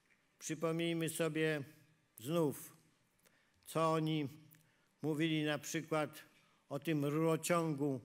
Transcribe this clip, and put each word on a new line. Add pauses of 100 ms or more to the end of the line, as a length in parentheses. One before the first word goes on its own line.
(400)
Przypomnijmy
sobie (540)
znów, (880)
co
oni (760)
mówili
na
przykład (460)
o
tym
rurociągu,